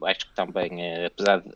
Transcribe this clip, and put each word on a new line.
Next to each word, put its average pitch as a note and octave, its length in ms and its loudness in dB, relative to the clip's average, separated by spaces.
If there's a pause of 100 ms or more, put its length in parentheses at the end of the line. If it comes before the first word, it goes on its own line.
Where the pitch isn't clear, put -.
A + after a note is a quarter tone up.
acho F#2 160 2
que - 140 -12
também, F2+ 480 -2
eh, E2+ 240 -4
apesar G2 340 2
de, G#2 160 -16